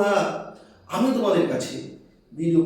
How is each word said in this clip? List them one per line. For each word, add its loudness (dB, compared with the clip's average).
না। 2
আমি 2
তোমাদের 2
কাছে -6
ভিডিও 2